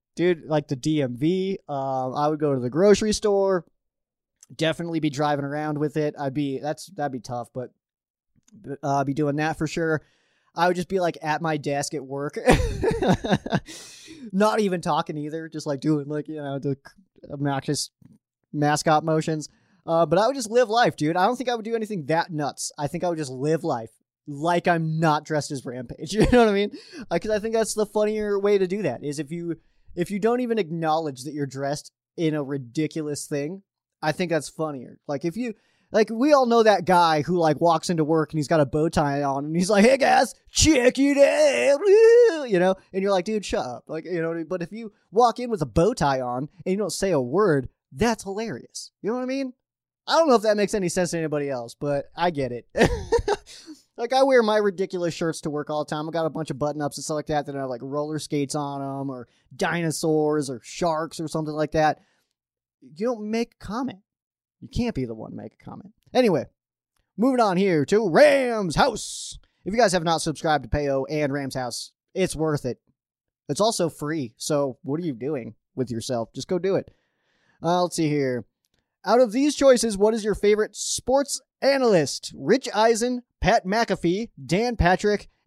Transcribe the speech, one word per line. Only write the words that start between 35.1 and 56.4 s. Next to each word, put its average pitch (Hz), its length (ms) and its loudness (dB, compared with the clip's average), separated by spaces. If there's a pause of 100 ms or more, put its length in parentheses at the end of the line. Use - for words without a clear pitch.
if 170 120 -4
you, 233 180 -6 (360)
like, 220 200 2
we 254 220 4
all 269 120 6
know 233 160 6
that 202 240 6
guy 170 360 4
who, 175 180 0
like, 156 220 4
walks 165 280 2
into 160 140 0
work 156 280 0
and 160 60 -4
he's 147 120 -4
got 165 100 4
a 147 60 4
bow 156 240 0
tie 143 340 0
on 139 220 -2
and 156 100 -6
he's 175 140 2
like, 202 160 6
"Hey 262 120 6
guys, - 380 2 (160)
check 254 480 4
it 277 180 4
out," 277 600 6
woo, 427 640 8
you 202 140 2
know? 185 160 4 (180)
And 190 80 -2
you're 196 100 0
like, 180 140 2
"Dude, 214 200 -4
shut 208 200 -2
up." 123 220 -10
Like, 156 180 -8
you 165 160 -4
know 165 60 -2
what 165 80 -4
I - 40 -6
mean? 165 80 -8
But 175 140 -6
if 170 100 -8
you 220 200 -12 (200)
walk 226 280 4
in 247 100 -6
with 196 140 -2
a - 20 0
bow 170 300 2
tie 139 260 0
on 127 280 -6 (160)
and 185 60 -2
you 190 60 0
don't 202 140 -4
say 190 200 -2
a 156 80 2
word, 139 500 0 (220)
that's 214 320 -2
hilarious. 196 680 -10 (100)
You 190 80 -4
know 233 60 -2
what 254 80 -4
I 254 40 -6
mean? 262 260 -6 (520)
I 277 120 2
don't 330 120 4
know 247 60 8
if 208 80 2
that 214 140 2
makes 208 180 0
any 190 140 0
sense 180 220 -2
to 170 60 -4
anybody 147 320 -4
else, 120 240 -8
but 143 420 -4
I 170 140 0
get 139 220 -4
it. 120 240 -12
<laughs> 415 640 0 (600)
Like, 233 140 -2
I 262 80 6
wear 262 220 6
my 214 140 2
ridiculous 185 580 0
shirts 165 260 -4
to 160 80 -6
work 147 220 -6
all 151 120 -2
the - 60 -8
time. 156 180 -4
I 165 40 -6
got 160 160 -2
a - 20 0
bunch 151 220 -6